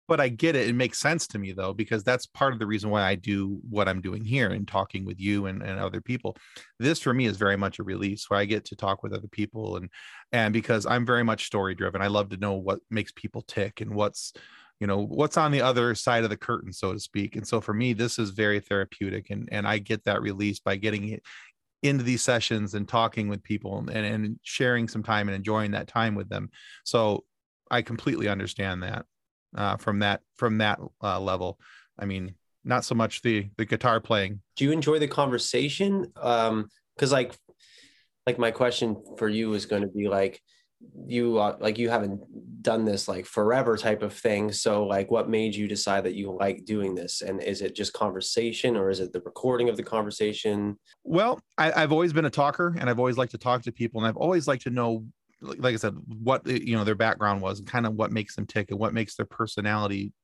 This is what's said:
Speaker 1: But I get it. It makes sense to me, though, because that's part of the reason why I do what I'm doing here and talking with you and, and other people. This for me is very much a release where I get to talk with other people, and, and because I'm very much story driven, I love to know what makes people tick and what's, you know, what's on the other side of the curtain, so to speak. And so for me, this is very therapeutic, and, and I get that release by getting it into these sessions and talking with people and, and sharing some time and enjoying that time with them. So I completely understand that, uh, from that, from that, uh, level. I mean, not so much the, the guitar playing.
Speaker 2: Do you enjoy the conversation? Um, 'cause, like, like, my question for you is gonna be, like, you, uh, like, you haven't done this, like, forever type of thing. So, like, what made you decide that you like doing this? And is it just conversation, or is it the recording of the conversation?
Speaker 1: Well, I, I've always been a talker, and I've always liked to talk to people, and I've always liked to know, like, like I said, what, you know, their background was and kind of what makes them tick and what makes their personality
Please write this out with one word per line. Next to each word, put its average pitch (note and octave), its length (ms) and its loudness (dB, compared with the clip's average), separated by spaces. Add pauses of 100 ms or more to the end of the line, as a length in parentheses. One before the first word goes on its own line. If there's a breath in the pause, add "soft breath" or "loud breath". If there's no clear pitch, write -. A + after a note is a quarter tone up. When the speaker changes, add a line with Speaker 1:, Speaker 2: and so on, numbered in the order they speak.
Speaker 1:
But D#3+ 120 4
I C3+ 100 4
get D3+ 260 2
it. A#2 120 4
It A#2+ 60 2
makes B2 260 0
sense D#3 280 0
to - 100 -8
me, G2 140 -4
though, F#2+ 220 -2
because G#2 300 -2
that's B2+ 220 2
part C3+ 280 0
of A2+ 60 -6
the A2 60 -2
reason G#2+ 240 -2
why G#2 140 4
I F#2+ 100 4
do G2 460 -2 (100)
what G2+ 180 2
I'm F#2 140 0
doing F#2+ 240 -4
here A#2 240 2
and G2 180 -4
talking F#2+ 380 -2
with F#2 140 -8
you G2+ 260 0
and, F#2+ 160 -4
and G2 180 -6
other F#2+ 220 -4
people. B2 340 -6 (440 loud breath)
This D3 200 2
for B2+ 140 2
me B2+ 140 4
is G2 100 0
very G2 180 4
much G2 220 -2
a G2+ 60 -8
release G2 480 -4
where G2+ 80 4
I G2+ 60 2
get G#2 200 -2
to G2+ 100 -14
talk G2 280 -2
with G#2 100 -6
other G2+ 140 -8
people, G#2 500 -6
and, F2+ 140 -10 (400 loud breath)
and A2+ 200 2
because A2 360 2
I'm A#2+ 180 2
very A#2+ 180 4
much A2 220 0
story F#2+ 300 -2
driven, F#2 260 -2
I G2 60 2
love G2+ 220 2
to G2 80 -8
know G2+ 160 -2
what F#2+ 260 -2 (100)
makes A2 220 -4
people - 320 -10
tick - 360 -4
and G#2+ 140 -6
what's, G#2 400 -2 (460 loud breath)
you G#2 80 -2
know, G2+ 180 2
what's D3 320 0
on D#3 140 4
the C#3 100 4
other A#2+ 320 4
side A#2 300 2
of G#2+ 80 0
the G#2+ 40 -2
curtain, G2+ 380 -6
so F#2+ 200 -4
to - 60 -6
speak. - 360 -6
And G#2 120 -8
so A2 140 0
for G#2+ 140 -2
me, B2 180 2
this - 240 0
is G#2+ 140 -2
very G#2 280 2
therapeutic, G2 680 -4
and, G2+ 220 -6
and G#2 160 -2
I G#2+ 100 2
get G#2 280 -4
that G#2 180 2
release G2+ 360 -2
by G2+ 180 0
getting G#2 320 -2
it A2 120 -10 (640 loud breath)
into C#3 200 4
these A#2+ 180 2
sessions A2+ 540 2
and G2+ 120 -2
talking A2+ 400 0
with G2+ 140 -4
people G#2 380 -4
and, G#2+ 100 -6
and G#2+ 540 -2
sharing A#2+ 440 2
some A2 140 -4
time G#2 260 0
and G2 80 -2
enjoying G#2+ 360 0
that G2+ 160 -4
time A2+ 260 0
with G2 160 -6
them. G2+ 180 -6 (360 loud breath)
So A2 400 2 (480)
I B2 100 2
completely - 460 -2
understand F#2+ 560 -4
that, - 240 -8 (500)
uh, G#2 200 0
from G#2 200 0
that, G2+ 240 2 (140)
from A2 240 0
that, G#2+ 200 2 (240)
uh, F#2+ 160 0
level. F#2 380 -2 (400 loud breath)
I G#2 80 -6
mean, F#2+ 300 -6 (280)
not B2 220 0
so - 80 -2
much A2+ 300 0
the, G#2 340 2
the A2 80 0
guitar A#2 340 2
playing. G2+ 420 0 (160)
Speaker 2:
Do C#3 80 0
you C#3+ 60 4
enjoy D#3 280 2
the D3 80 2
conversation? C#3+ 1080 0
Um, A2+ 520 2 (300 soft breath)
'cause, C3+ 120 4
like, C3 240 2 (920 soft breath)
like, B2 100 0
my A#2 140 4
question A#2 500 0 (160)
for A2 100 0
you G#2+ 280 0
is G2 100 -4
gonna G2+ 220 0
be, G2+ 200 -2
like, G2 320 2 (680 soft breath)
you, A#2+ 300 2
uh, G#2 220 2
like, A2 180 0
you A#2 120 0
haven't G2+ 760 -4
done A2+ 220 4
this, G2+ 220 0
like, F#2 200 -6
forever A2+ 500 4
type G#2+ 240 2
of G#2 120 -4
thing. G#2+ 380 0
So, G#2 320 2
like, G2 280 0
what A2 180 2
made A2 240 2
you G#2 140 -2
decide G2 380 0
that F2+ 100 -2
you G2 160 -6
like F#2 340 -2
doing G2+ 300 -2
this? F2+ 260 -6
And F#2+ 200 -4
is G2 200 -4
it F#2+ 140 -4
just G2+ 180 -4
conversation, A2+ 800 0
or F#2+ 140 2
is F#2 100 0
it F2+ 140 -6
the F2+ 80 -4
recording B2 480 0
of G#2+ 80 -2
the A2+ 60 -6
conversation? G#2 960 -2 (240 soft breath)
Speaker 1:
Well, G#3 360 2 (200)
I, D#3+ 120 6
I've D3+ 200 4
always D#3+ 220 4
been D#3+ 120 4
a C#3 60 0
talker, E3 480 2
and B2+ 100 2
I've A#2 80 2
always B2 200 2
liked B2+ 160 0
to A#2 40 -8
talk B2 260 2
to A#2+ 80 -6
people, A2+ 300 -4
and A2+ 60 4
I've A2+ 100 0
always D#3+ 300 2
liked C3+ 160 0
to A#2+ 80 -4
know, A#2 340 0 (340)
like, C#3 200 -10
like B2 160 4
I - 20 -2
said, G#2+ 180 -2 (120)
what, A2+ 400 -2
you A#2+ 280 0
know, G#2+ 80 2
their G#2+ 120 2
background G2+ 480 2
was G2 160 -4
and G2 80 -14
kind A#2 180 0
of G#2+ 80 -2
what G#2+ 180 0
makes G#2+ 240 -4
them G#2 120 -6
tick G#2 240 -4
and G2+ 80 -4
what A2 140 0
makes A2+ 220 -2
their A2+ 120 -4
personality G#2 880 -2 (100)